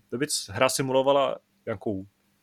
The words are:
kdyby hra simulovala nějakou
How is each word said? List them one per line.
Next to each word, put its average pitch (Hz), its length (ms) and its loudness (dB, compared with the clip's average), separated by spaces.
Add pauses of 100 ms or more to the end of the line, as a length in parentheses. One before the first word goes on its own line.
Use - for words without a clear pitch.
kdyby 123 160 -4 (240)
hra 123 200 2
simulovala 135 680 2 (280)
nějakou 101 400 -4 (380)